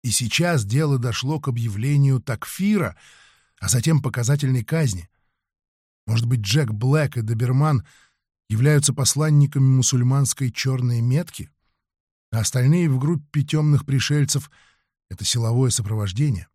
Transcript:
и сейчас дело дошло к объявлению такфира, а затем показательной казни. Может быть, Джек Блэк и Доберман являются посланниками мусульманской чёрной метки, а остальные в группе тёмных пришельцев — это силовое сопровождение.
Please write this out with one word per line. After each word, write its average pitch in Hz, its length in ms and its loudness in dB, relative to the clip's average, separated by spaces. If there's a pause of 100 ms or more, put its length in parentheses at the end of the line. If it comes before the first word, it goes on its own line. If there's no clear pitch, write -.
и 123 80 -4
сейчас 135 540 0
дело 139 340 0
дошло 127 400 -4
к 147 100 -6
объявлению 127 720 0
такфира, 180 760 -2 (640)
а 98 80 -4
затем 127 340 2
показательной 131 640 0
казни. 113 440 -4 (960)
Может 113 200 0
быть, 123 140 0
Джек 107 320 0
Блэк 135 460 0
и 117 40 -4
Доберман 123 640 0 (640)
являются 143 440 2
посланниками 143 760 2
мусульманской 131 840 2
чёрной 123 500 -2
метки, 127 520 -2 (800)
а 113 80 0
остальные 143 480 2
в 131 100 0
группе 147 440 -2
тёмных 147 420 2
пришельцев — 143 680 -2 (600)
это 101 140 -12
силовое 117 460 0
сопровождение. 107 840 -2